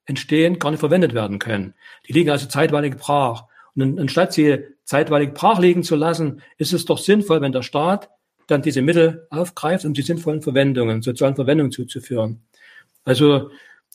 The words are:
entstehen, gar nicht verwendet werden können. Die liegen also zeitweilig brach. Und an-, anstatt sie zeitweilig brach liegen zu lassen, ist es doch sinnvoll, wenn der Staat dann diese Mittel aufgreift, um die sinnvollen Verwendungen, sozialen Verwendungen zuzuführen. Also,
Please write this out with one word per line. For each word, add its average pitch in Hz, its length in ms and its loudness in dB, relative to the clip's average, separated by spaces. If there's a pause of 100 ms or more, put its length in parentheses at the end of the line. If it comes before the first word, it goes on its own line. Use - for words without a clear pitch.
entstehen, 160 560 0
gar 147 120 -2
nicht 156 100 -4
verwendet 156 320 2
werden 104 260 -4
können. 101 340 -6 (340)
Die 117 60 -8
liegen 160 160 4
also 139 180 -2
zeitweilig 147 500 0
brach. 131 480 -2 (280)
Und 135 100 -2
an-, 135 160 -2
anstatt 170 340 0
sie 147 320 2 (180)
zeitweilig 147 500 0
brach 185 260 2
liegen 175 240 4
zu 170 120 0
lassen, 156 460 -2 (160)
ist 156 160 -2
es 170 100 -2
doch 156 140 0
sinnvoll, 196 420 2
wenn 139 140 -2
der 127 80 -2
Staat 165 480 -2 (380)
dann 143 140 2
diese 135 200 -2
Mittel 165 480 2
aufgreift, 175 560 -4
um 151 80 -2
die 135 80 -2
sinnvollen 160 400 -4
Verwendungen, 127 600 0
sozialen 131 340 -2
Verwendungen 139 360 0
zuzuführen. 113 680 -6 (640)
Also, 139 440 4 (460)